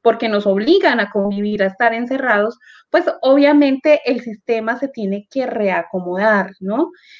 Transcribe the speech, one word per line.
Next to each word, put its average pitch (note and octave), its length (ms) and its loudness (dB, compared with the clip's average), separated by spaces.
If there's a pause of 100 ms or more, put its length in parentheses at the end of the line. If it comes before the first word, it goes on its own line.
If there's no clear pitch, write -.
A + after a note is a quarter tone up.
porque A#3 260 0
nos G#3 180 -2
obligan A#3+ 540 2
a G3+ 100 -2
convivir, G3+ 540 -2
a F#3+ 40 0
estar A3+ 260 -2
encerrados, A#3+ 680 -2 (300)
pues E4+ 160 0 (160)
obviamente C#4+ 800 4
el A#3+ 160 -2
sistema A3+ 580 -6
se C4+ 120 -6
tiene G3+ 420 -6
que C4 140 -4
reacomodar, F#3+ 1120 -2
¿no? A#3 320 -4 (280)